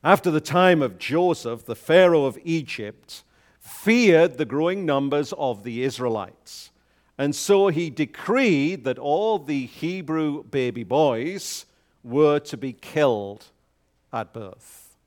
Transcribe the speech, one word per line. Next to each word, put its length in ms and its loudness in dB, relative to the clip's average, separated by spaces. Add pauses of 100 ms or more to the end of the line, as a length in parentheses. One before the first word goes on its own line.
After 260 4
the 100 0
time 420 4
of 160 -4
Joseph, 640 -2
the 120 -8
Pharaoh 500 4
of 180 -6
Egypt 800 -8 (380)
feared 760 4
the 60 -2
growing 420 -2
numbers 480 0
of 280 -6
the 200 -8
Israelites. 880 -6 (480)
And 160 -2
so 340 2
he 220 -2
decreed 960 0
that 140 -4
all 400 -2
the 280 -6
Hebrew 800 -6
baby 400 -6
boys 800 -2 (360)
were 380 2
to 160 -14
be 160 -10
killed 760 -2 (680)
at 200 -10
birth. 640 -20 (100)